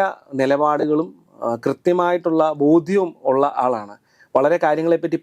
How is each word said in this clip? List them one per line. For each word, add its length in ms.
നിലപാടുകളും, 680
ആ, 100
കൃത്യമായിട്ടുള്ള 800
ബോധ്യവും 460
ഉള്ള 140
ആളാണ്. 320
വളരെ 300
കാര്യങ്ങളെപ്പറ്റി 560